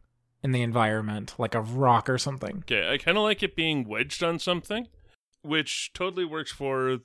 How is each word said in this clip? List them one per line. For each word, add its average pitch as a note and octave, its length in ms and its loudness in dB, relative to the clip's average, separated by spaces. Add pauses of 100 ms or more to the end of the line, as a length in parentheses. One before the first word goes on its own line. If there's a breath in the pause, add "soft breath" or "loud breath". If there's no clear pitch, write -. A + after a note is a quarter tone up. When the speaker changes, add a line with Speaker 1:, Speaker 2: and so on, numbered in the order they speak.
(420)
Speaker 1:
in C3+ 100 2
the B2 100 2
environment, G#2+ 760 0
like A2+ 160 -2
a A#2 60 2
rock A#2+ 500 4
or B2+ 80 2
something. B2 400 -6
Speaker 2:
Okay, F#2+ 340 0
I C#3+ 60 2
kinda F3+ 220 2
like G#3+ 220 2
it - 140 -2
being D#3 320 2
wedged A#2 340 -4
on E3+ 160 2
something, G3+ 500 -4 (540)
which D3+ 520 -2
totally F3+ 300 -2
works D#3 280 -6
for C3 520 0